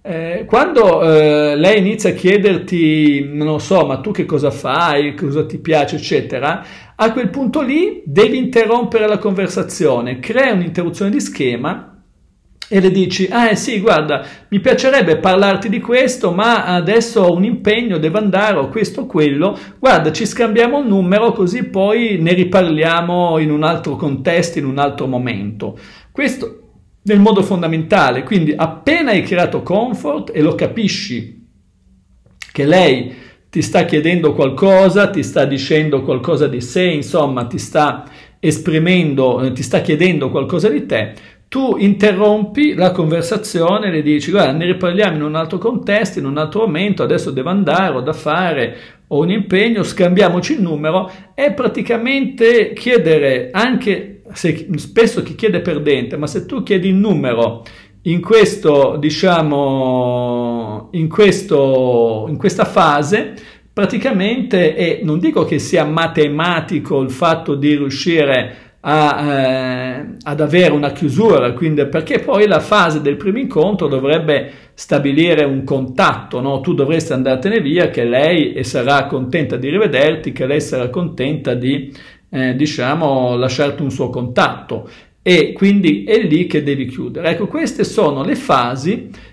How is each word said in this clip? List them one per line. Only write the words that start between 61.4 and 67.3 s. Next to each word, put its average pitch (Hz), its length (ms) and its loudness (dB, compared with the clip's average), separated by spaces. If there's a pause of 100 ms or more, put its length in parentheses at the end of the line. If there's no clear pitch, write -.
in 147 80 -4
questa 202 300 0
fase, 160 680 0 (400)
praticamente, 202 1040 0
e 160 260 -2
non 151 160 0
dico - 280 0
che 156 120 -2
sia 160 280 0
matematico 160 1120 -2
il 131 100 -4
fatto 165 440 0